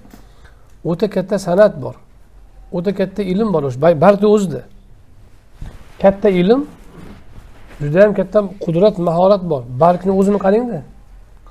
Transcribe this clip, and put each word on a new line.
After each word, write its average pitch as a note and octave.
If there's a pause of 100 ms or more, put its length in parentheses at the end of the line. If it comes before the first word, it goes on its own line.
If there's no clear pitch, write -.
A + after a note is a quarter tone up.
(840)
o'ta E3+
katta G3
san'at G3
bor. A#2 (800)
O'ta F3
katta F#3+
ilm G3
bor D#3
o'sha C3
bay-, E3
bargni G3+
o'zida. G3 (1400)
Katta G3
ilm, F#3+ (1160)
juda D3
ham G#3
katta F#3+ (220)
qudrat, F3+
mahorat F3+
bor. C3+ (180)
Bargni F3+
o'zini G3
qarang-da. G3+ (680)